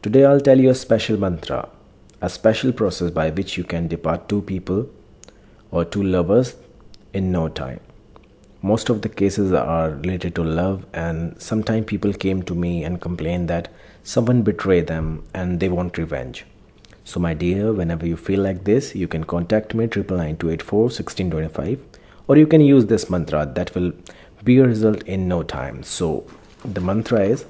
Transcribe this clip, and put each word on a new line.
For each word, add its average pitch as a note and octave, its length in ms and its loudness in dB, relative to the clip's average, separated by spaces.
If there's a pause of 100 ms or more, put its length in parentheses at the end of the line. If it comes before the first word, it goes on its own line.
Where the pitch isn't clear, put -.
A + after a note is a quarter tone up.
Today C3+ 240 6
I'll C#3 160 8
tell C3+ 180 8
you C3 120 8
a - 20 6
special A2+ 440 0
mantra, F2 520 -4 (500)
a B2 100 -4
special A2 420 0
process F2+ 400 -2
by D#2+ 180 0
which E2 300 -6
you E2+ 40 -6
can E2+ 240 -4
depart E2 400 -4
two G2+ 140 -2
people F#2+ 480 -4 (800)
or E2+ 160 0
two G2+ 160 -4
lovers F#2+ 540 2 (580)
in F#2 180 -2
no E2 160 0
time. C2 320 -10 (840)
Most G#2+ 260 0
of G#2+ 140 0
the G#2+ 60 -4
cases G2 420 0
are E2 400 0
related E2+ 440 -6
to F2 80 -2
love, F2+ 500 -2
and E2+ 460 -6
sometimes A2 460 -2
people G2+ 260 -2
came F#2+ 320 -2
to F2+ 120 -6
me F2 280 -2
and E2+ 160 -6
complained E3 500 -4
that - 220 -4 (300)
someone B2 400 0
betrayed F#2+ 460 2
them D#2+ 360 -4 (120)
and F2+ 240 -4
they F#2 100 0
want F2 300 -4
revenge. C#2+ 460 -8 (580)
So - 160 -10
my E2 160 -2
dear, F#2+ 360 0
whenever E2+ 360 -2
you E2 100 -2
feel G2 220 -2
like F#2+ 240 -2
this, A#2 320 0
you F2+ 120 -4
can D#2 180 -6
contact F#2+ 500 -2
me, A2+ 100 2
triple F#2+ 320 -2
nine D#2 200 -2
two E2 120 -2
eight D#2+ 140 -4
four A2+ 260 2
sixteen F#2 400 -6
twenty-five, D#2+ 500 -4 (480)
or C#3 80 4
you D3+ 120 8
can D#3 140 8
use C#3 260 8
this G#2 240 0
mantra D2+ 340 0
that D2 300 -6
will F2+ 160 0 (520)
be B2+ 140 6
a C3 80 8
result A2 380 2
in F#2 240 -4
no F2 160 0
time. C2 400 -8
So - 420 -4 (400)
the F#2+ 160 -6
mantra G#2+ 380 0
is G#2+ 300 0